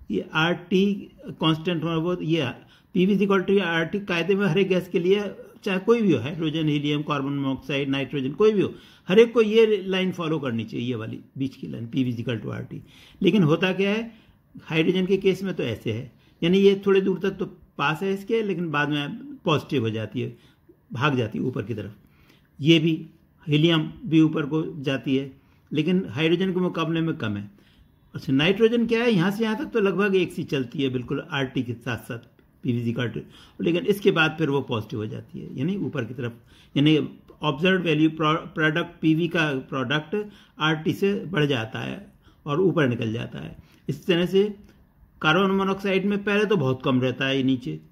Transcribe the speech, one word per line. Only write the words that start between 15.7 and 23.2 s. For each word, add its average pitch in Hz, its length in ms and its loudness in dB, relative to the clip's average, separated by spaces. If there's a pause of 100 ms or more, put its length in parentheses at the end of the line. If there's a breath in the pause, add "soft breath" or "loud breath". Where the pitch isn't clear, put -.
है, 120 200 -8 (300 soft breath)
यानी 180 160 4
ये 196 280 6
थोड़े 196 160 4
दूर 190 180 0
तक 190 120 -2
तो 190 140 -8 (320)
पास 156 260 0
है 196 100 -2
इसके, 208 300 -2
लेकिन 175 280 -4
बाद 147 180 0
में 156 560 -6
पॉजिटिव 147 360 0
हो 113 80 0
जाती 110 320 -6
है, 123 160 -8 (560 soft breath)
भाग 139 240 0
जाती 110 220 -2
है - 60 -4
ऊपर 123 180 -4
की 107 100 -8
तरफ। 101 220 -10 (640 soft breath)
ये 160 200 6
भी, 160 260 0 (420)